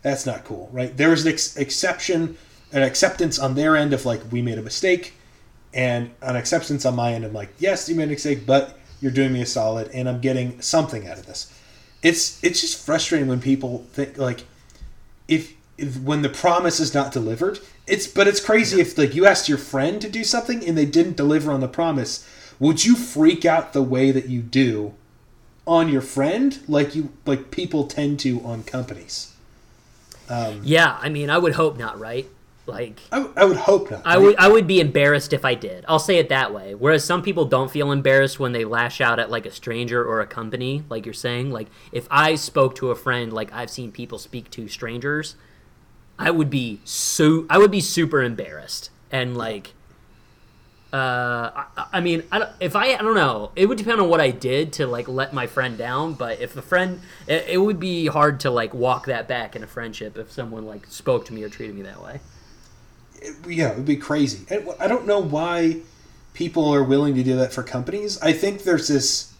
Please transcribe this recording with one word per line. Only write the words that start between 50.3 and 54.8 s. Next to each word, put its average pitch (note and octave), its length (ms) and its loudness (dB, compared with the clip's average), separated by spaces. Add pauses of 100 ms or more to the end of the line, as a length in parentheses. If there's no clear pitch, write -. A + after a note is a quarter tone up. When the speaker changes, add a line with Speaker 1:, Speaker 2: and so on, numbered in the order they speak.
Speaker 2:
uh, B2 600 -4 (260)
I, - 180 -10
I F#3 60 0
mean, E3+ 220 -2 (100)
I G3+ 60 0
don't, - 120 -4 (100)
if F3+ 160 -4
I, B3+ 180 2
I - 40 -6
don't G#3+ 180 0
know. A#2 400 0
It F#3 100 4
would A3+ 120 0
depend A3 220 0
on F#3 80 4
what E3 120 4
I C#3 100 4
did C3 440 -2
to, D3 120 -2